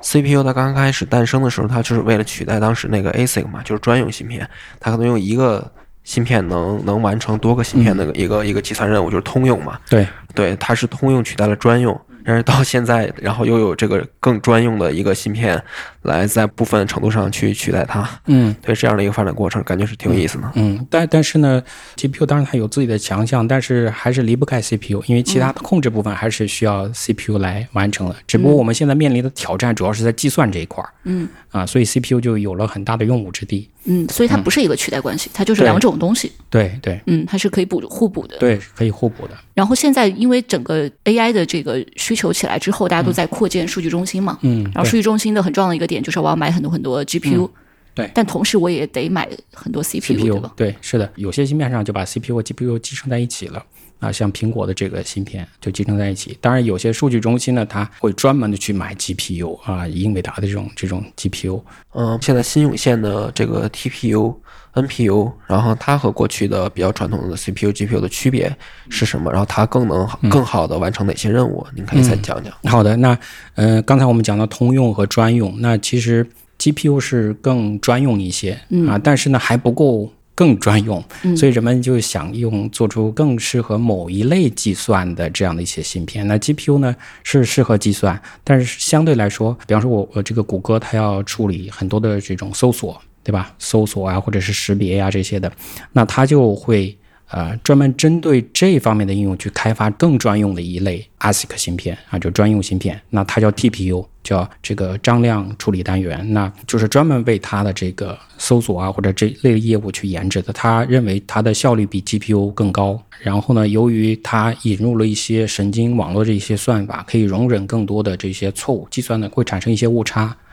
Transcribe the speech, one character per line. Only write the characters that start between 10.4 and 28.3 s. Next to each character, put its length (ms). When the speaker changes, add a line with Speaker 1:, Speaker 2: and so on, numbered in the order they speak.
Speaker 1:
它 180
是 100
通 260
用 120
取 120
代 120
了 80
专 260
用， 180
但 140
是 60
到 200
现 220
在， 340
然 140
后 100
又 140
有 180
这 120
个 200
更 200
专 220
用 160
的 160
一 80
个 140
芯 180
片 260
来 240
在 180
部 180
分 220
程 160
度 80
上 220
去 200
取 200
代 120
它。 240
Speaker 2:
嗯。 340
Speaker 1:
对， 140
这 120
样 80
的 60
一 60
个 40
发 120
展 100
过 160
程， 140
感 120
觉 80
是 120
挺 180
有 60
意 80
思 100
的。 160
Speaker 2:
嗯， 240
嗯， 140
但， 180
但 140
是 160
呢 200
，G 120
P 120
U 80
当 100
然 100
它 80
有 120
自 140
己 40
的 140
强 260
项， 220
但 120
是 300
还 240
是 80
离 140
不 100
开 160
C 160
P 160
U， 140
因 80
为 80
其 160
他 120
的 120
控 180
制 80
部 140
分 100
还 160
是 180
需 180
要 280
C 200
P 180
U 80
来 340
完 180
成 160
的。 60
Speaker 3:
嗯。 40
Speaker 2:
只 100